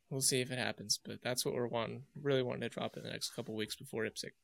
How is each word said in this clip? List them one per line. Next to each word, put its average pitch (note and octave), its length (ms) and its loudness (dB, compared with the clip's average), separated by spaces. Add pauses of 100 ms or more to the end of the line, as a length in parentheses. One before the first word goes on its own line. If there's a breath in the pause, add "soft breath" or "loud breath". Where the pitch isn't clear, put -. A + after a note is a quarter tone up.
(100)
We'll C3+ 100 -2
see C3 220 6
if B2 80 -2
it B2+ 80 -2
happens, G#2+ 440 0
but G#2+ 200 -8
that's B2 200 0
what C#3 120 2
we're B2 120 2
wanting, A#2 360 0 (180)
really C3+ 220 6
wanting B2 180 0
to A#2 80 -2
drop - 260 -2
it - 40 -8
in - 80 -10
the - 40 -4
next - 200 -4
couple A2+ 240 -6
weeks G#2+ 200 -2
before A#2 300 -2
ipsec - 280 -4 (120)